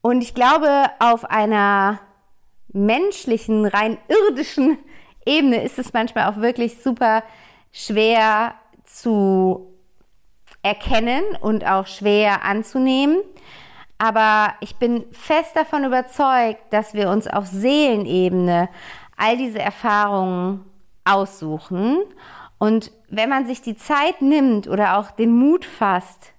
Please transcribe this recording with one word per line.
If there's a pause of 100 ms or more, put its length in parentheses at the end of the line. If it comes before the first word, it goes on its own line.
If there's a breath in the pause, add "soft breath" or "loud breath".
Und
ich
glaube,
auf
einer (720)
menschlichen,
rein (100)
irdischen (460 loud breath)
Ebene
ist
es
manchmal
auch
wirklich
super (500 loud breath)
schwer (300)
zu (920)
erkennen (180)
und
auch
schwer
anzunehmen. (760 loud breath)
Aber
ich
bin
fest
davon
überzeugt, (100)
dass
wir
uns
auf
Seelenebene (480 loud breath)
all
diese
Erfahrungen (400)
aussuchen. (560 loud breath)
Und (160)
wenn
man
sich
die
Zeit
nimmt
oder
auch
den
Mut
fasst